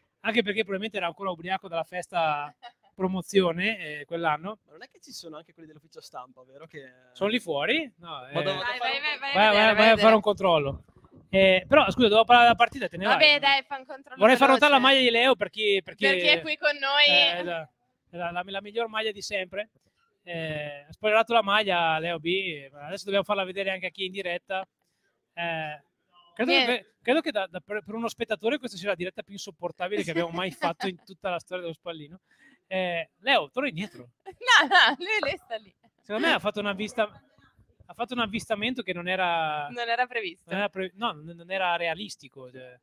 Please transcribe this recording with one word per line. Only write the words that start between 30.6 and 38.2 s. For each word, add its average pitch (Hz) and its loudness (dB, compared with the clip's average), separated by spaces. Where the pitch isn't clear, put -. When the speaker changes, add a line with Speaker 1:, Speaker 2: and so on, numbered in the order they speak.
Speaker 1:
in 185 -8
Speaker 3:
<laughs> - -20
Speaker 1:
tutta 190 -10
la 175 -4
storia 185 -10
dello 165 -10
Spallino. 160 -14
Eh, 175 -6
Leo, 208 0
torna 269 -6
indietro. 165 -12
Speaker 3:
<laughs> - -
No, 415 2
no, 285 4
lui, 403 -4
lui 349 -6
sta - -12
lì. 208 -20
Speaker 1:
Secondo 226 -4
me 320 4
ha 240 0
fatto 208 -4
un 208 -6
avvista-, 202 -4
ha - -20
fatto 240 -8
un 247 -4